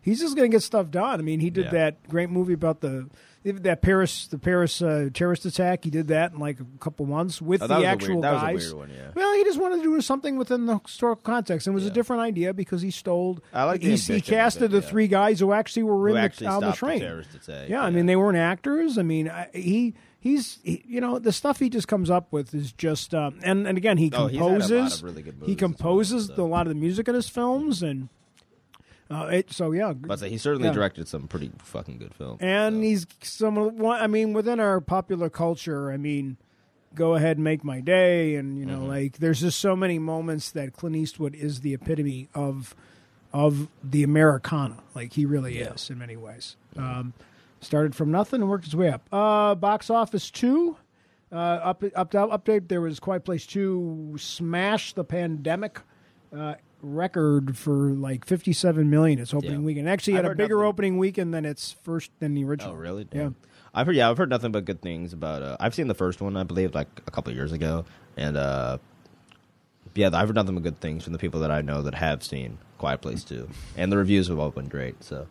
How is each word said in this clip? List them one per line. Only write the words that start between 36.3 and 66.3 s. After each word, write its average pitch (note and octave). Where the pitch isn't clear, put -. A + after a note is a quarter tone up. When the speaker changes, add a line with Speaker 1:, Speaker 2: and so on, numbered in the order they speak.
Speaker 1:
Go E3
Ahead D#3
and D#3
Make D#3
My C3
Day, F3
and, C#3
you C3+
know, C3+
Speaker 2:
Mm-hmm. C3+
Speaker 1:
like, C#3
there's D#3+
just F3
so F#3+
many F#3
moments D#3+
that C#3
Clint D#3+
Eastwood D3+
is D3
the C#3
epitome C#3
of, C#3
of D3
the C#3+
Americana. C#3+
Like, A#2+
he D3
really C3
Speaker 2:
Yeah. A#2
Speaker 1:
is -
in B2+
many A#2
ways. A2+
Speaker 2:
Mm-hmm. B2+
Speaker 1:
Um, B2
started D3+
from D#3
nothing G#3
and G3
worked F#3+
his D3+
way F3
up. B2
Uh, G#3
box G3+
office A3+
two. D#4
Uh, E3+
up, F3
up, F3+
up, G#3
update. G#3
There F3
was D#3+
Quiet F#3
Place F3
Two E3+
smashed F3+
the F3+
pandemic, E3
uh, D3+
record D3
for, C#3
like, C3+
fifty-seven E3
million D3+
its A#2+
opening C#3+
Speaker 2:
Yeah. D3+
Speaker 1:
weekend. D3+
Actually, G3+
it F#3
Speaker 2:
I've F3+
Speaker 1:
had -
a F#3+
Speaker 2:
heard F3+
Speaker 1:
bigger G#3+
Speaker 2:
nothing. G#3
Speaker 1:
opening F#3+
weekend F#3
than D#3
its -
first, E3
than D3
the C#3
original. B2+
Speaker 2:
Oh, D#2+
really? F2+
Speaker 1:
Yeah. C#3+
Speaker 2:
Damn. C3+
I've B2+
heard, E3+
yeah, A#2
I've A#2+
heard E3+
nothing A#2
but G#2
good F#2
things F2
about, D#2
uh, C2+
I've A2+
seen D3+
the G#2+
first F2+
one, G2